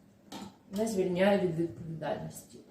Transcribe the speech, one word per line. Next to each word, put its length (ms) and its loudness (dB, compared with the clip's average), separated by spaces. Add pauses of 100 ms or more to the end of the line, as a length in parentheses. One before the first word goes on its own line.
(720)
не 160 -2
звільняє 520 4
від 200 0
відповідальності. 1000 -6 (120)